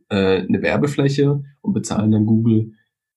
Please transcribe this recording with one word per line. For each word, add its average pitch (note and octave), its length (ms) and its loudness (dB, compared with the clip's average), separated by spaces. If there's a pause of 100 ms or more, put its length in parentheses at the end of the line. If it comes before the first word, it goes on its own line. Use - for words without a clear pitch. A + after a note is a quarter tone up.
(100)
äh, F#2+ 320 0
eine - 180 -2
Werbefläche C#3 800 0 (200)
und G#2 100 -4
bezahlen G#2+ 380 -2
dann G#2+ 160 2
Google A2 460 0 (440)